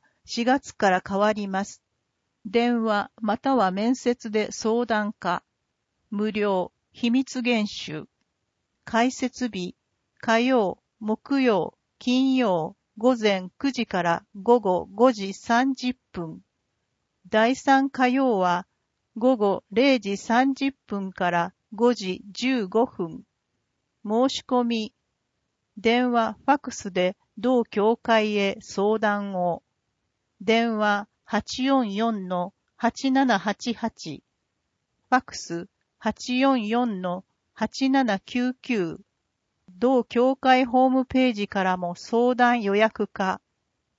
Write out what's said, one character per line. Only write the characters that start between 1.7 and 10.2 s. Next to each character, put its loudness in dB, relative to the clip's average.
電 2
話 -2
ま -2
た 0
は 2
面 0
接 -4
で -2
相 -2
談 -2
か。 -6
無 -4
料、 -2
秘 -2
密 -2
厳 0
守。 -10
開 2
設 -6
日、 -8